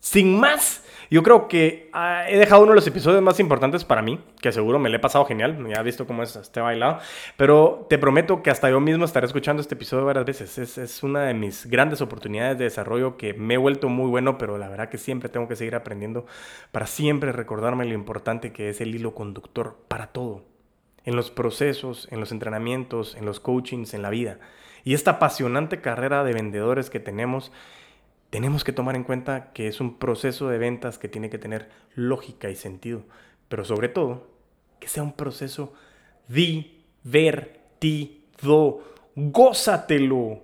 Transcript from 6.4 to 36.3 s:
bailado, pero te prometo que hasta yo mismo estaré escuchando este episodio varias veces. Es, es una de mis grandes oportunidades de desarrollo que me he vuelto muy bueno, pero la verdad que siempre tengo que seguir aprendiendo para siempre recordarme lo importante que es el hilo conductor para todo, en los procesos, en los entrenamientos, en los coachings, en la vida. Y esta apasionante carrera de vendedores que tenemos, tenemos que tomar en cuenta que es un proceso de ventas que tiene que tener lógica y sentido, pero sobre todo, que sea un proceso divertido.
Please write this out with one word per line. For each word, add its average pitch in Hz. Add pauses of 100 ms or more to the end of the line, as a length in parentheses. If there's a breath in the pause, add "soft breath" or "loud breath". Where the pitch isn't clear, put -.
bailado, 117 (400 loud breath)
pero 151
te 147
prometo 160
que -
hasta 131
yo 131
mismo 160
estaré 131
escuchando 147
este 147
episodio 131
varias 135
veces. -
Es, 123
es 120
una 143
de 127
mis 107
grandes 139
oportunidades 113
de 127
desarrollo 117
que 104
me 110
he 123
vuelto 135
muy 127
bueno, 127
pero 104
la 101
verdad 104
que 131
siempre 123
tengo 120
que 117
seguir 113
aprendiendo 113 (460 loud breath)
para 107
siempre 147
recordarme 120
lo 117
importante 107
que 104
es 104
el 113
hilo 113
conductor 107 (100)
para 110
todo, 113 (600)
en 120
los 120
procesos, 123
en 113
los 107
entrenamientos, 113
en 107
los 104
coachings, 123
en 104
la 101
vida. 110 (440 loud breath)
Y 131
esta 151
apasionante 147
carrera 135
de 127
vendedores 113
que -
tenemos, 120 (800 loud breath)
tenemos 135
que -
tomar 131
en 127
cuenta 131
que 110
es 107
un 123
proceso 127
de 120
ventas 120
que 104
tiene 107
que 110
tener 110 (280 soft breath)
lógica 123
y 95
sentido, 104 (460 soft breath)
pero 104
sobre 120
todo, 135 (500)
que -
sea 151
un 147
proceso 139 (560 soft breath)
divertido. 151 (360 loud breath)